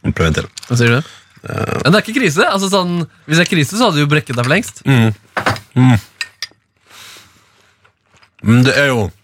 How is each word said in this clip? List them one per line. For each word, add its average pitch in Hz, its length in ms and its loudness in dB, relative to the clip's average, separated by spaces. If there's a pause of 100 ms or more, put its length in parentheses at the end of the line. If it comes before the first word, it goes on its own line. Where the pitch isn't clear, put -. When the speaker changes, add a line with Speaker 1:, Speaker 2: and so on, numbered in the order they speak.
(140)
Speaker 1:
Prøv 85 160 0
en 73 80 -2
til. - 120 -8 (180)
Speaker 2:
Hva 123 100 -2
sier 120 200 2
du? - 160 -8 (320)
Speaker 1:
Ja. - 80 -10 (320)
Speaker 2:
Men 156 80 4
det 208 60 4
er - 40 -4
ikke 220 140 -6
krise. 196 320 0
Altså, 196 240 -2
sånn, 175 260 -2 (260)
hvis 156 120 0
det 175 80 2
er - 80 -10
krise, 170 240 -2
så 240 100 2
hadde 165 120 0
du 147 60 2
jo 143 60 -2
brekket 147 260 -2
deg 120 80 -2
for 135 80 0
lengst. - 320 -4
Speaker 1:
Mm. 113 280 2 (640)
Mm. 127 180 4 (2500)
Men 120 220 6
det 135 100 2
er 139 140 2
jo 110 160 -2 (160)